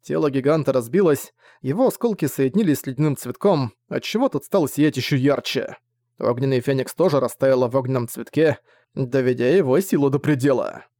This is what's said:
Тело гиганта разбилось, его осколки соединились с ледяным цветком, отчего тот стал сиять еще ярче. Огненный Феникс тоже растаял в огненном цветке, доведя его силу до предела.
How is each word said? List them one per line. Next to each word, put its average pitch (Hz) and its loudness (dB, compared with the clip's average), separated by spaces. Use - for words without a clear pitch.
Тело 151 -2
гиганта 139 0
разбилось, 135 0
его 180 0
осколки 208 -2
соединились 143 0
с - -12
ледяным 139 -2
цветком, 135 -2
отчего 233 -2
тот - -4
стал 160 0
сиять 147 2
еще 131 0
ярче. - -2
Огненный 123 0
Феникс 131 -2
тоже 151 2
растаял 127 2
в 123 -2
огненном 127 -2
цветке, 147 0
доведя 127 0
его 156 4
силу 143 0
до 139 0
предела. 127 0